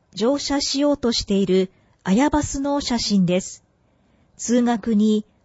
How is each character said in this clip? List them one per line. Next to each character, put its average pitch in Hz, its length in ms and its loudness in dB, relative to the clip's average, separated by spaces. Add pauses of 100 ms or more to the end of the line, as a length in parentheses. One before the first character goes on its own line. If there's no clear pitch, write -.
(140)
乗 240 260 0
車 277 200 -2
し 269 200 -4
よ 294 140 2
う 277 40 -2
と 240 140 -2
し - 140 -4
て 202 100 0
い 196 100 2
る 185 260 0 (320)
綾 240 260 2
バ 302 140 0
ス 285 160 -8
の 285 220 -2
写 240 180 -4
真 202 260 2
で 180 160 0
す。 - 220 -16 (760)
通 240 240 0
学 233 320 0
に 214 320 2 (200)